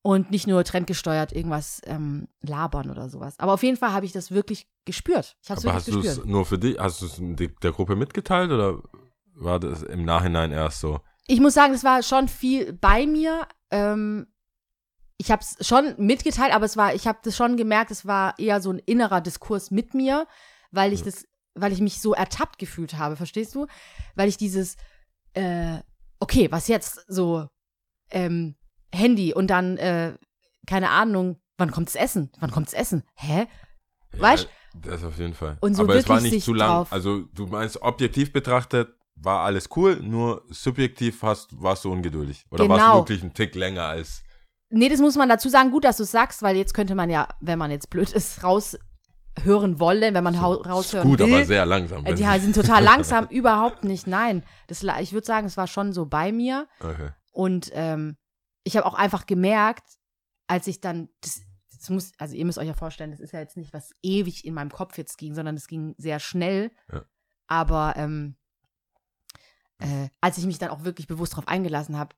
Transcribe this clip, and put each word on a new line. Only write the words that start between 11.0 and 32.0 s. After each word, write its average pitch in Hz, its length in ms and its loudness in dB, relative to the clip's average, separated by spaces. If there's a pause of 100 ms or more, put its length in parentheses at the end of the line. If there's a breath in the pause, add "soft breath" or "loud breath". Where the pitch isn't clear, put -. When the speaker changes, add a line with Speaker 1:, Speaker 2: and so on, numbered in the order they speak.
Speaker 1:
Ich 254 140 4
muss 277 140 8
sagen, 285 200 6
es 254 120 -4
war 262 180 4
schon 269 240 2
viel 254 460 -2
bei 208 340 4
mir. 311 400 -2 (240)
Ähm, 208 560 -2 (920)
ich - 140 -2
hab's - 240 -2 (100)
schon 269 320 4
mitgeteilt, 254 560 2
aber 214 120 4
es 214 100 -4
war, 202 180 4
ich - 140 -2
hab 220 160 -4
das 220 140 -6
schon 240 180 2
gemerkt, 220 360 2
es 196 140 -14
war 196 320 0
eher 208 220 0
so 185 140 -2
ein 180 60 -6
innerer 202 420 2
Diskurs 190 500 -6
mit 214 220 -2
mir, 269 340 0 (440 soft breath)
weil 196 200 2
ich 196 80 -2
Speaker 2:
Ja. 165 60 -8
Speaker 1:
das, - 200 -10 (300)
weil 202 160 0
ich 185 80 -2
mich 208 220 0
so 214 120 2
ertappt - 460 -4
gefühlt 165 380 -10
habe, 151 180 -4
verstehst 214 400 -8
du? 285 120 -6 (480 loud breath)
Weil 196 120 2
ich 196 80 0
dieses, 190 400 -4 (580 soft breath)
äh, 175 440 -4 (420)
okay, - 320 4
was 160 160 -2
jetzt? - 400 -2
So, 170 400 -2 (640)
ähm, 170 460 -2 (360)
Handy 196 400 4
und 190 140 2
dann, 185 300 0
äh, 170 380 -2 (520)
keine 190 240 0
Ahnung, 185 500 2 (160)
wann 170 140 0
kommt's - 240 -4
Essen? 175 440 -2